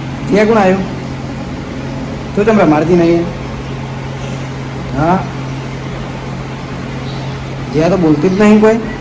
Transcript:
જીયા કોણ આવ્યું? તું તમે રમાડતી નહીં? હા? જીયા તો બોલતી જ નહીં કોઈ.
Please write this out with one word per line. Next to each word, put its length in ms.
જીયા 160
કોણ 120
આવ્યું? 260
તું 100
તમે 180
રમાડતી 300
નહીં? 300
હા? 260
જીયા 160
તો 80
બોલતી 320
જ 120
નહીં 200
કોઈ. 180